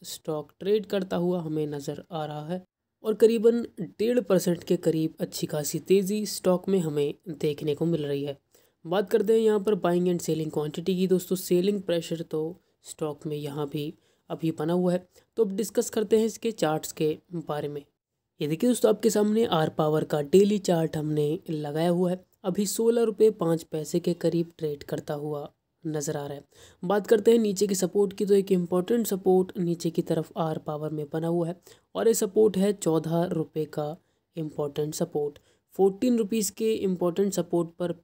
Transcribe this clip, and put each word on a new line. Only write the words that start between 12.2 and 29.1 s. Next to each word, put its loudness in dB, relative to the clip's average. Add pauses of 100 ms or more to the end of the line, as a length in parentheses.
तो -4 (440)
स्टॉक -8
में -6
यहाँ -6
भी -6 (360)
अभी -4
बना -2
हुआ 2
है। -4 (300)
तो 4
अब -6
डिस्कस -2
करते 2
हैं 2
इसके -4
चार्ट्स -2
के -2 (200)
बारे -6
में। -10 (580)
ये -2
देखिए 2
दोस्तों, 4
आपके 4
सामने 2
आर 2
पावर 2
का -2
डेली 6
चार्ट 0
हमने -2 (100)
लगाया -2
हुआ 2
है। -6 (200)
अभी -2
सोलह 2
रुपये 4
पाँच 0
पैसे -4
के -2
करीब 0
ट्रेड -6
करता -8
हुआ -8 (340)
नज़र -4
आ -8
रहा -10
है। -18 (400)
बात 0
करते 6
हैं 8
नीचे 2
की 0
सपोर्ट 0
की, -2
तो 4
एक 4
इंपॉर्टेंट 0
सपोर्ट 2